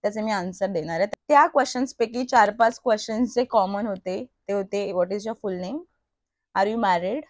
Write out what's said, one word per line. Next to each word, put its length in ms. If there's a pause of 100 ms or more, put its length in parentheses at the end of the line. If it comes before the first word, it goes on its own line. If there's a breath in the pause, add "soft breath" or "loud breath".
त्याचे 200
मी 80
आन्सर 360
देणार 340
आहे. 60 (220)
त्या 180
क्वेश्चन्सपैकी 760
चार 260
पाच 320
क्वेश्चन्स 520
जे 100
कॉमन 420
होते 400 (220)
ते 40
होते, 400
"What 140
is 140
your 140
full 260
name? 180 (800)
Are 140
you 60
married? 520